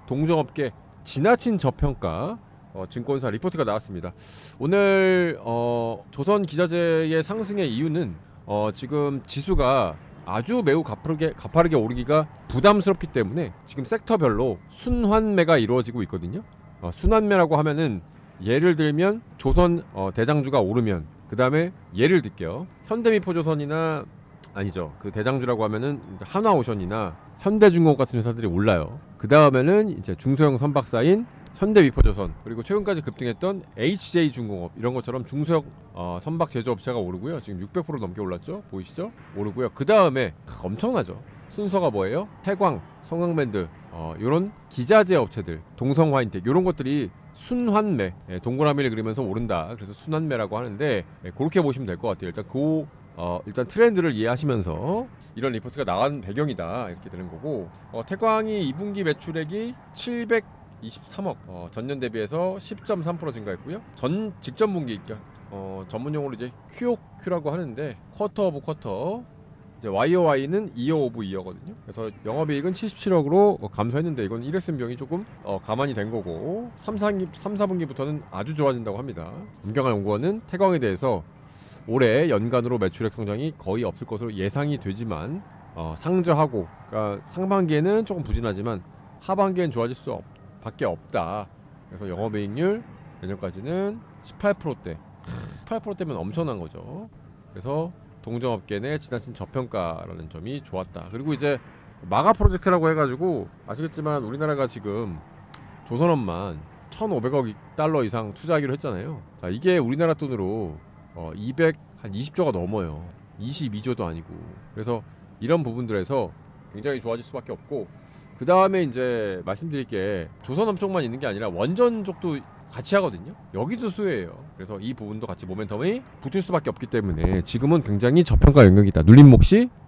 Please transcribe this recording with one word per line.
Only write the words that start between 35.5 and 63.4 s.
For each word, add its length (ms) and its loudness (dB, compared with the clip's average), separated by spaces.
어, 260 -8
선박 300 -4
제조업체가 480 -4
오르고요. 440 -6
지금 200 -10
육백 240 -6
프로 140 -8
넘게 220 -8
올랐죠. 500 -8
보이시죠? 400 -10
오르고요. 340 -4
그 160 -6
다음에 480 4
엄청나죠. 580 -4
순서가 420 -2
뭐예요? 360 -2
태광, 400 0
성광밴드, 680 -2
어, 280 -10
요런 320 0
기자재 460 4
업체들, 460 -2
동성화인텍, 720 0
요런 160 2
것들이 480 -2
순환매, 800 0
예, 100 -8
동그라미를 500 0
그리면서 320 -4
오른다. 540 -4
그래서 180 -14
순환매라고 640 -4
하는데, 480 -4
예, 60 -12
그렇게 320 0
보시면 240 -2
될 120 -6
것 100 -6
같아요. 220 -6
일단 220 -8
그, 360 -2
어, 300 -6
일단 220 -6
트렌드를 460 2
이해하시면서 920 -2
이런 160 -2
리포트가 320 -6
나간 380 0
배경이다, 680 -6
이렇게 220 -14
되는 180 -12
거고, 400 -8
어, 120 -8
태광이 640 -2
이 60 -4
분기 300 -6
매출액이 720 -6
칠백이십삼억, 1500 -6
어, 260 -12
전년 280 -8
대비해서 580 -4
십 280 -14
점 180 -4
삼 160 -6
프로 120 -8
증가했고요. 480 -10